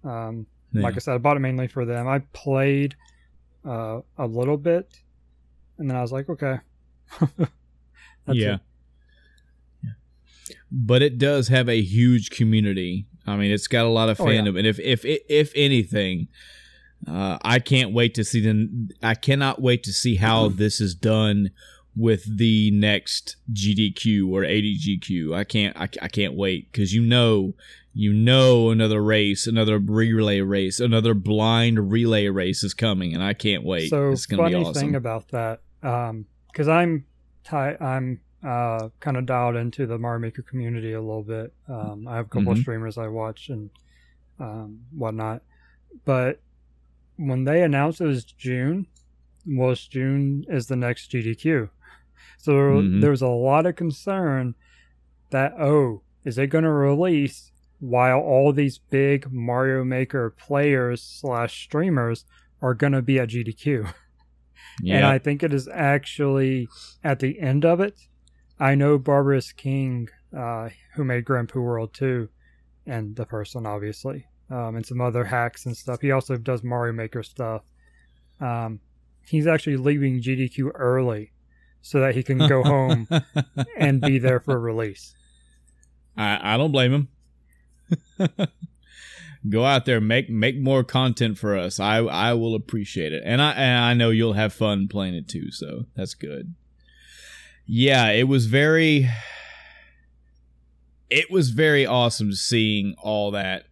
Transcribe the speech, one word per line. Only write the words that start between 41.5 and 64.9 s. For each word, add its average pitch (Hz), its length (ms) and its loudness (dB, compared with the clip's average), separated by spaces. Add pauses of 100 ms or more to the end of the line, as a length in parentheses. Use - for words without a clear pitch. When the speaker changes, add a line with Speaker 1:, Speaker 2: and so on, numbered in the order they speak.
Speaker 1:
Um, 107 400 -10
I 117 80 -8
have 117 100 -6
a - 40 -20
couple 95 220 0
of 101 60 2
Speaker 2:
Mm-hmm. 123 40 2
Speaker 1:
streamers 113 340 -6
I 113 120 -8
watch 110 420 -8
and, 107 180 -10 (720)
um, 110 380 -14 (140)
whatnot, 110 500 -6 (640)
but 131 340 0 (880)
when 131 160 -2
they 156 180 4
announced 147 380 2
it 170 60 -2
was 135 180 -2
June, 131 640 -4 (600)
well, 127 260 0
it's - 140 -6
June 139 600 -2
is 135 180 -2
the 131 100 -4
next 120 320 -4
G 123 140 -4
D 113 120 -4
Q. 135 360 0 (680)
So - 140 0
there, 139 180 6
Speaker 2:
Mm-hmm. 98 300 4
Speaker 1:
there 147 100 6
was 131 120 2
a 127 60 0
lot 135 380 2
of 180 100 -2
concern 151 800 -2 (760)
that, 135 300 0
oh, 139 420 2 (220)
is 120 140 -6
it 139 100 2
gonna 160 240 2
release 143 800 0 (300)
while 127 400 4
all 143 320 4
these 139 260 0
big 139 540 0
Mario 127 520 -2
Maker 127 460 -2
players 135 720 0
slash 120 640 -6
streamers 147 600 0 (360)
are 127 140 0
gonna 139 280 0
be 131 160 2
at 123 120 0
G 120 120 -4
D 110 100 -8
Q? 123 400 -4
<laughs> - 40 -16 (800)
And 90 100 -6
Speaker 2:
Yeah. 135 220 4